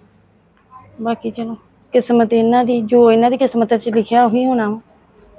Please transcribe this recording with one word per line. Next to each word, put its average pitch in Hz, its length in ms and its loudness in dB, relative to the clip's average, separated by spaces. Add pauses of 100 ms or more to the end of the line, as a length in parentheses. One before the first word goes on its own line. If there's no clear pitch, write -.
(1000)
ਬਾਕੀ 226 300 -8
ਚਲੋ 226 240 -12 (380)
ਕਿਸਮਤ 233 400 2
ਇਹਨਾਂ 233 300 2
ਦੀ, 240 180 -2
ਜੋ 233 300 4
ਇਹਨਾਂ 233 200 2
ਦੀ 262 60 -4
ਕਿਸਮਤ 240 360 -2
'ਚ 220 160 -4
ਲਿਖਿਆ 233 360 0
ਉਹੀ 240 200 -2
ਹੋਣਾ 240 240 -2
ਵਾ। 220 100 -8 (600)